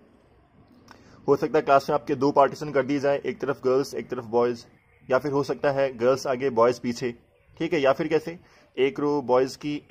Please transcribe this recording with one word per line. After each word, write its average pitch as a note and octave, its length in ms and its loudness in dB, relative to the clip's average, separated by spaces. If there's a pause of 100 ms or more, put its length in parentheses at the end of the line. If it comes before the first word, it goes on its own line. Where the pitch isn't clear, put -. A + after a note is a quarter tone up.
(1300)
हो C#3 80 4
सकता D3+ 220 -2
है D3+ 40 4
क्लास C#3 280 2
में D#3 60 0
आपके C#3+ 200 -4
दो C#3 160 2
पार्टीशन C#3+ 400 2
कर C3 140 0
दिए C#3+ 140 -2
जाए, C#3 260 0
एक B2+ 140 -6
तरफ C3+ 240 -6
गर्ल्स B2+ 320 0
एक A#2 140 -8
तरफ B2 160 -8
बॉयज़, A#2+ 380 0 (460)
या B2+ 80 2
फिर C#3+ 140 -4
हो C#3 120 0
सकता C#3 280 -2
है C3+ 260 0
गर्ल्स C3 300 2
आगे C3+ 220 -2
बॉयज़ A#2+ 320 4
पीछे, A#2+ 300 -4 (460)
ठीक E3 160 -4
है, D#3 80 0
या C3 120 4
फिर E3 140 -4
कैसे E3 300 -2 (400)
एक C3 220 0
रो D3 220 0
बॉयज़ B2+ 360 2
की D3 340 -8